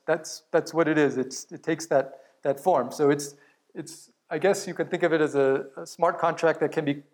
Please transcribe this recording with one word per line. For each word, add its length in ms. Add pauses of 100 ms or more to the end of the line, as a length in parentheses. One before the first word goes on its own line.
that's, 460
that's 200
what 140
it 100
is. 200
It's, 340
it 140
takes 220
that, 340 (220)
that 180
form. 320
So 180
it's, 240 (400)
it's, 360 (200)
I 80
guess 300
you 60
can 120
think 160
of 100
it 80
as 140
a, 320 (100)
a 100
smart 320
contract 420
that 120
can 120
be 180 (120)